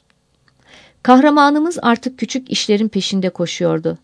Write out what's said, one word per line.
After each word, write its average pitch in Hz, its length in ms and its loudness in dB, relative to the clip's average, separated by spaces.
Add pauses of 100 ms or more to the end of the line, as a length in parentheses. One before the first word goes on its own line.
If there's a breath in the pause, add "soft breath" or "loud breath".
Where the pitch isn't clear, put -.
(1040 soft breath)
Kahramanımız 294 800 4
artık 240 380 -2
küçük 254 320 -8
işlerin 208 360 0
peşinde 190 420 -2
koşuyordu. 165 760 -4